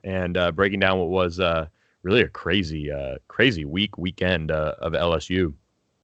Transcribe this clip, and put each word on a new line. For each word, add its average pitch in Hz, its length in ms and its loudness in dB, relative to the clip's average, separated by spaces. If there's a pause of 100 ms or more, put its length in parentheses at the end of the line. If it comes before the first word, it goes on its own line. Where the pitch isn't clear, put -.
and, 92 320 -2
uh, 87 160 2
breaking 98 280 2
down 95 180 4
what 87 100 0
was, 90 320 0
uh, 82 260 2 (360)
really 104 200 4
a 80 60 2
crazy, 80 640 -2
uh, 67 260 -6 (120)
crazy 107 360 2
week, 92 340 -2
weekend, 90 520 -2
uh, 78 280 -2
of 80 160 -4
L 82 200 2
S 78 140 -4
U. 90 240 0 (520)